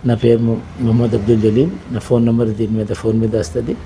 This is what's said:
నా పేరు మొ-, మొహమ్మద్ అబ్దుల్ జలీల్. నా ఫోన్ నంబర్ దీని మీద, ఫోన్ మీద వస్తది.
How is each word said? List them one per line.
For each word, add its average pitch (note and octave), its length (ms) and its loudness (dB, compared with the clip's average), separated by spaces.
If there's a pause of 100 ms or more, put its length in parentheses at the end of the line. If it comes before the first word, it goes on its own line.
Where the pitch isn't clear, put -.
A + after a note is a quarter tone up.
నా A#2+ 100 2
పేరు A#2 240 4
మొ-, A2+ 240 -2 (160)
మొహమ్మద్ A#2 360 2
అబ్దుల్ G#2+ 260 2
జలీల్. A#2 300 2 (200)
నా A#2 80 -4
ఫోన్ A#2 260 0
నంబర్ A#2 220 2
దీని A2 300 -2
మీద, G#2+ 100 -2
ఫోన్ A2 320 -2
మీద A2+ 160 0
వస్తది. A#2+ 500 -4